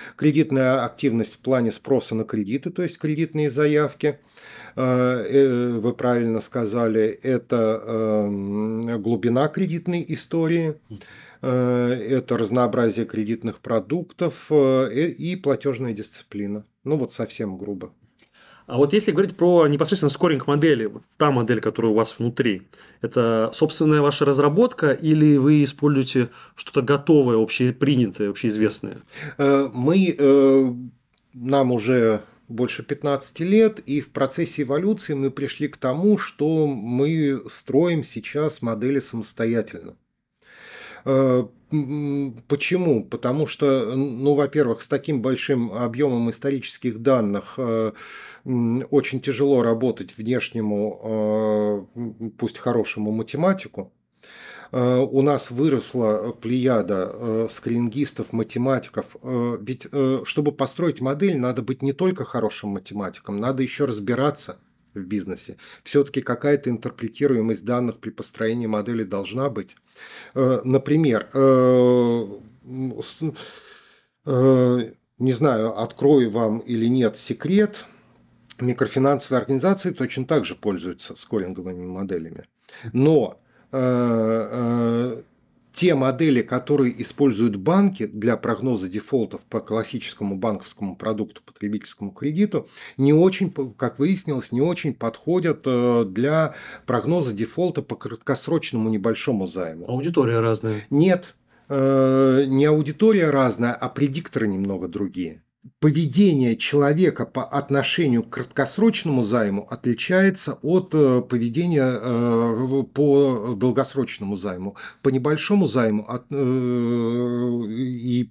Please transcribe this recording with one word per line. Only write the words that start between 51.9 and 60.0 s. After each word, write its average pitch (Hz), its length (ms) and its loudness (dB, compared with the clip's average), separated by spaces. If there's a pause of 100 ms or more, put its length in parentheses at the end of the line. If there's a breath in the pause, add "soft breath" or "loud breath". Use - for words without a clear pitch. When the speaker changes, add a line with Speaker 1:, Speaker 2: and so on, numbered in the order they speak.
Speaker 1:
э, 117 40 -14
м, 113 380 -10
пусть 113 220 -6
хорошему 110 520 -2
математику. 139 800 -4 (800 loud breath)
Э, 127 280 2
у 135 220 2
нас 143 300 2
выросла 117 920 0
плеяда, 113 720 0
э, 113 360 -4
скринингистов, 117 840 -4
математиков. 120 880 -4
Э, 120 380 -4
ведь, 127 300 -10
э, 131 340 0